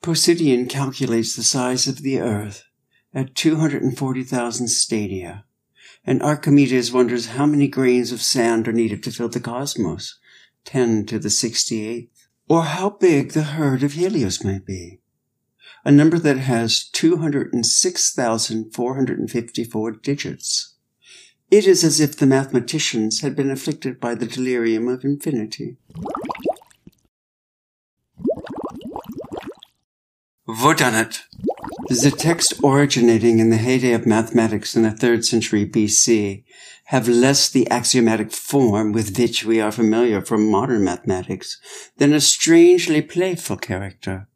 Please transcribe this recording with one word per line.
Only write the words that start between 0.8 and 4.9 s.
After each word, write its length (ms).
the 60
size 440
of 140
the 180
earth 460
at 220
two 200
hundred 280
and 140
forty 280
thousand 420
stadia, 760